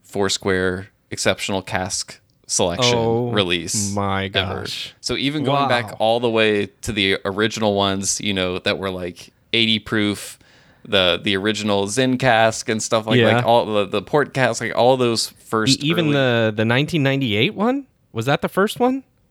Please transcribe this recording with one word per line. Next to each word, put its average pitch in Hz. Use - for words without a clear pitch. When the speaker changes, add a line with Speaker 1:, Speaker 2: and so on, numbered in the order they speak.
Speaker 1:
Foursquare 95
Exceptional 98
Cask -
selection 120
Speaker 2:
Oh 117
Speaker 1:
release 98
Speaker 2:
my 98
Speaker 1:
ever. 92
Speaker 2:
gosh. -
Speaker 1:
So -
even 143
going 139
back 120
Speaker 2:
Wow. -
Speaker 1:
all 113
the 120
way 107
to -
the 98
original 107
ones, 98
you 101
know, 92
that 98
were, 95
like, 90
eighty 113
proof, 104
the, 92
the 101
original 101
Zin 127
cask 113
and 110
stuff 110
like, 113
Speaker 2:
Yeah. 113
Speaker 1:
like, 120
all 113
the, 104
the 101
port 147
cask, 120
like, 113
all 123
those 120
first 113
Speaker 2:
E-, 143
even 165
Speaker 1:
early 147
Speaker 2:
the, 117
the 110
nineteen 139
ninety-eight 135
one? 254
Was 113
that 143
the 190
first -
one? 254